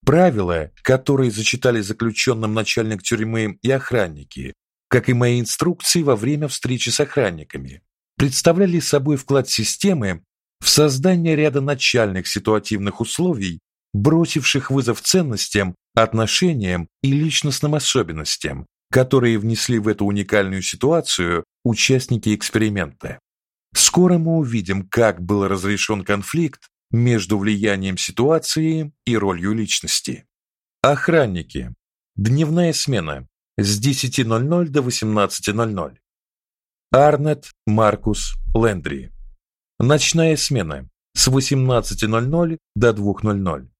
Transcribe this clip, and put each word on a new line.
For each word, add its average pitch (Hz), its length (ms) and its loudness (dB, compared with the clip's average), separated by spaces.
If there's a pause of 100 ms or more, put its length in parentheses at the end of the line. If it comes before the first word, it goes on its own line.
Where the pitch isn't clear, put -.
Правила, 107 640 2 (120)
которые 131 480 2
зачитали 113 500 0
заключенным 110 720 -2
начальник 110 480 -2
тюрьмы 110 600 -2
и 120 80 0
охранники, 80 840 -4 (340)
как 123 200 2
и 131 60 4
мои 120 260 2
инструкции - 640 -2
во 143 120 4
время 147 320 -2
встречи 123 440 -4
с - 100 0
охранниками, 80 800 -4 (340)
представляли 170 600 2
собой 143 380 0
вклад 135 340 0
системы 110 720 -2 (380)
в - 80 -2
создание 160 680 4
ряда 147 260 2
начальных 117 680 0
ситуативных 104 720 -2
условий, 117 580 -2 (340)
бросивших 147 760 2
вызов 135 320 0
ценностям, 104 720 0 (200)
отношениям 110 920 0 (140)
и 135 100 2
личностным 147 600 0
особенностям, 78 920 -4 (240)
которые 127 480 4
внесли 113 400 -2
в 107 100 -2
эту 104 180 0
уникальную 98 560 0
ситуацию 90 840 0 (200)
участники 120 680 0
эксперимента. 101 840 -4 (560)
Скоро 180 440 4
мы 165 200 0
увидим, 98 500 -2
как 107 320 2
был 98 280 0
разрешен 98 560 -2
конфликт 127 640 -4 (220)
между 110 480 2
влиянием 98 600 -2
ситуации 160 920 -2 (120)
и 120 120 0
ролью 98 360 -2
личности. - 720 -6 (560)
Охранники. 107 920 0 (400)
Дневная 151 580 2
смена 80 540 -4 (320)
с 104 200 0
десяти 131 460 0
ноль 113 200 0
ноль 170 240 0
до 139 140 0
восемнадцати 107 680 -2
ноль 113 220 -2
ноль. 80 260 -8 (960)
Арнет, 147 580 2 (160)
Маркус, 107 680 0 (200)
Лендри. 76 580 -2 (680)
Ночная 156 580 2
смена 80 520 -4 (260)
с - 120 2
восемнадцати 131 800 2
ноль 113 240 0
ноль 165 300 0 (180)
до 113 160 4
двух 101 300 -2
ноль 104 180 0
ноль. 73 280 -4 (120)